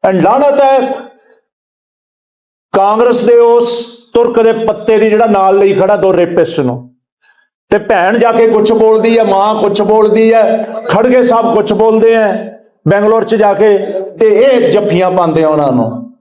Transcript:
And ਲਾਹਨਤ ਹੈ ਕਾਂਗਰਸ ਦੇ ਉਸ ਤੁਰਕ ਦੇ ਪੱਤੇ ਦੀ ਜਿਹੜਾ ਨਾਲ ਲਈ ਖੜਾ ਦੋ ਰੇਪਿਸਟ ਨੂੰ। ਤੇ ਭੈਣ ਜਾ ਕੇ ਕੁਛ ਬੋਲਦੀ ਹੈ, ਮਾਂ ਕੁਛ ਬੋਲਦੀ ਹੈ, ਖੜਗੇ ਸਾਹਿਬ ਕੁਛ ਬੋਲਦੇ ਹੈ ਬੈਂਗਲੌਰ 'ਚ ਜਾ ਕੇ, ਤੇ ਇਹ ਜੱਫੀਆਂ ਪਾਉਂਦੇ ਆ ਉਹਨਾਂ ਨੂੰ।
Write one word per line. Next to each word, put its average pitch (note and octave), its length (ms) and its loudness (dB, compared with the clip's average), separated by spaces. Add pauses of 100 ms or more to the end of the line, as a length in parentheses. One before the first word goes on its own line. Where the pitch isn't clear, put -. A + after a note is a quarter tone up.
And F#3 140 0
ਲਾਹਨਤ C#4 380 0
ਹੈ C4 340 0 (1800)
ਕਾਂਗਰਸ A3 520 0
ਦੇ A#3+ 100 2
ਉਸ A#3 540 2 (260)
ਤੁਰਕ A#3 280 0
ਦੇ A3+ 100 2
ਪੱਤੇ A3 460 -2
ਦੀ G#3+ 120 2
ਜਿਹੜਾ A3 160 2
ਨਾਲ G3 340 2
ਲਈ G3 140 2
ਖੜਾ F#3+ 220 0
ਦੋ F#3+ 220 0
ਰੇਪਿਸਟ E3+ 420 -2
ਨੂੰ। B2 360 -6 (720)
ਤੇ G#3 80 0
ਭੈਣ G#3 400 0
ਜਾ A3+ 140 2
ਕੇ A3+ 160 2
ਕੁਛ G#3+ 260 0
ਬੋਲਦੀ A3 440 2
ਹੈ, A3 60 2
ਮਾਂ G3+ 320 0
ਕੁਛ G#3 260 -2
ਬੋਲਦੀ G#3+ 520 2
ਹੈ, - 340 0 (200)
ਖੜਗੇ B3 360 0
ਸਾਹਿਬ A3+ 320 0
ਕੁਛ G#3+ 180 -2
ਬੋਲਦੇ A3 420 2
ਹੈ - 440 -4 (280)
ਬੈਂਗਲੌਰ G#3+ 360 0
'ਚ A3 120 -4
ਜਾ G#3 180 0
ਕੇ, G3+ 240 2 (420)
ਤੇ A3 80 2
ਇਹ A#3 440 2
ਜੱਫੀਆਂ F#3 400 0
ਪਾਉਂਦੇ E3 320 0
ਆ D#3 40 0
ਉਹਨਾਂ D3+ 240 0
ਨੂੰ। A2+ 360 -4 (140)